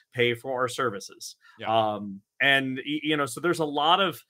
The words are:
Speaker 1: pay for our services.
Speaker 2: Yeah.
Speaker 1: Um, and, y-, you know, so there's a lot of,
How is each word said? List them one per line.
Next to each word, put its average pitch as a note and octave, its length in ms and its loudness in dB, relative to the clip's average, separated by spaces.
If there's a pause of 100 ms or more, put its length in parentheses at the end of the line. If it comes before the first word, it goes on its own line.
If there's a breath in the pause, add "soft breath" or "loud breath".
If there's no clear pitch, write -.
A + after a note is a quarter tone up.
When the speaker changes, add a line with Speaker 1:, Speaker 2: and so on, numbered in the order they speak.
(120)
Speaker 1:
pay A#2+ 220 2
for B2+ 260 -4
our B2 80 0
services. - 680 -6 (220 loud breath)
Speaker 2:
Yeah. A2 360 0
Speaker 1:
Um, G2+ 260 -10 (200)
and, C3+ 380 4
y-, D3 240 -6
you D3+ 140 0
know, C#3+ 100 0
so C3+ 140 -10
there's D#3+ 200 0
a D#3+ 40 0
lot D3+ 360 4
of, F3+ 300 0